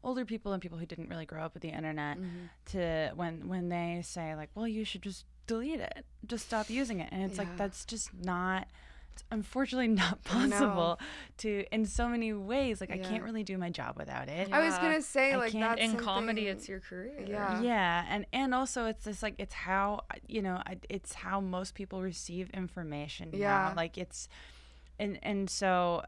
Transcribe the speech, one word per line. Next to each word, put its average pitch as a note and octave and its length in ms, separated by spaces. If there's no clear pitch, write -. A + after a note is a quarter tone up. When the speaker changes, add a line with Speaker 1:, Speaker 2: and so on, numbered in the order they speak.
Speaker 1:
older B3+ 220
people G#3+ 280
and F#3 80
people E3+ 180
who E3+ 80
didn't E3 220
really E3 180
grow D#3 180
up D#3+ 100
with D3+ 80
the D#3+ 80
internet, D3+ 480
Speaker 2:
Mm-hmm. F3 260
Speaker 1:
to E3 420
when, E3 340
when F3+ 220
they E3+ 340
say, D#3+ 300
like, D#3 200
"Well, A3+ 140
you A3 160
should G3 180
just G3 220
delete B3 340
it. - 240
Just A#3 200
stop G#3+ 220
using A3+ 320
it." - 100
And F#3+ 120
it's F#3+ 160
like, G3 100
Speaker 2:
Yeah. F3 80
Speaker 1:
that's G3 300
just - 260
not, F#3 460
it's - 160
unfortunately B3 580
<laughs> G3+ 140
not F3 160
Speaker 2:
I A#3+ 140
know. C4+ 60
Speaker 1:
possible F3 500
to, G#3 340
in A3 140
so A#3+ 240
many A3+ 240
ways. A3 480
Like, F#3+ 80
I F#3+ 60
Speaker 2:
Yeah. F#3 120
Speaker 1:
can't G#3+ 160
really A3 200
do F#3+ 120
my F3 140
job C3 260
without C3 320
it. F#3 240
Speaker 2:
I D4 100
was D#4+ 120
Speaker 3:
Yeah. F4 80
Speaker 2:
gonna D#4+ 180
say, C4+ 320
Speaker 1:
I C4+ 40
Speaker 2:
like, A3+ 160
Speaker 1:
can't A3 260
Speaker 2:
that's A3 140
Speaker 3:
In A3+ 60
comedy, A3 440
Speaker 2:
something G3 160
Speaker 3:
it's - 100
your F#3+ 120
career. G3 460
Speaker 2:
Yeah. G#3 360
Speaker 1:
Yeah, F3+ 440
and, G3+ 280
and C4 200
also B3+ 300
it's A3 200
just, G#3 180
like, G#3+ 160
it's G3 160
how, G3 480
you A3 140
know, F#3 140
I, F#3 100
it's F#3+ 240
how G3 260
most F#3+ 340
people F#3+ 280
receive F3+ 480
information D#3+ 840
now. G3 60
Speaker 2:
Yeah. G3 360
Speaker 1:
Like, E3 220
it's, - 320
and, G3+ 240
and G3 260
so F3+ 600